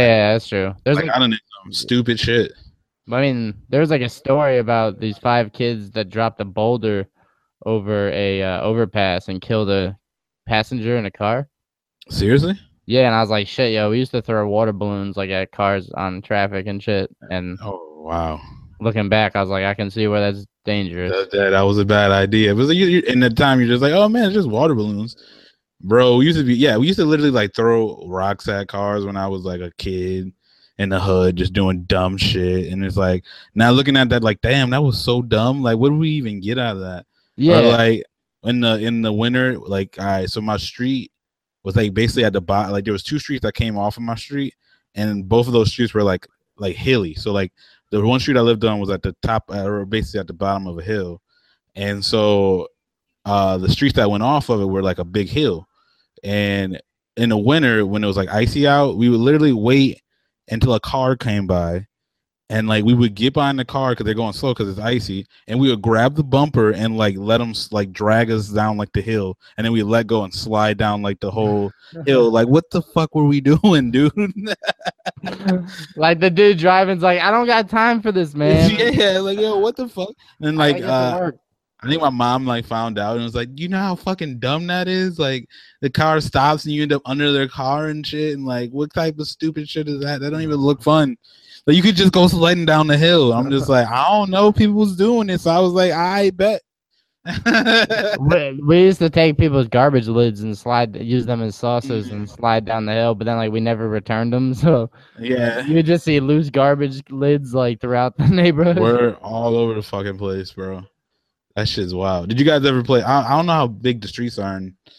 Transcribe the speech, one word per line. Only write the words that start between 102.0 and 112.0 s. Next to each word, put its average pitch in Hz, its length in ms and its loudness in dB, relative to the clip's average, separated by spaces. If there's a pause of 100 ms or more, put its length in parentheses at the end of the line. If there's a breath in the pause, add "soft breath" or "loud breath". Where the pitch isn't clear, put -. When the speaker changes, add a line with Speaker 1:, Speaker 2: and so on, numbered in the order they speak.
Speaker 2:
Mm-hmm. 104 100 -12
Speaker 1:
and 104 140 -10
slide 113 360 0
down 110 200 -4
the 107 60 -4
hill. 113 220 0
But 104 100 -8
then, 117 140 -2
like, 110 120 -2
we 110 100 -2
never 113 280 -2
returned 110 440 -2
them. 127 220 0
<laughs> - 0 -
So 127 360 2 (280 soft breath)
Speaker 2:
Yeah. 120 480 -2
Speaker 1:
you 151 100 0
would 165 100 2
just 170 180 2
see 147 160 2
loose 147 300 0
garbage 139 600 0
lids, 139 440 -2
like, 123 260 -2
throughout 123 380 -2
the 147 80 0
<laughs> - 20 4
neighborhood. 170 500 4
Speaker 2:
We're 117 440 2
all 113 340 -2
over 117 180 0
the 107 80 -6
fucking 98 360 -6
place, 95 340 -8
bro. 95 300 -12 (760)
That 107 100 -2
shit's 92 280 -6
wild. 92 340 -2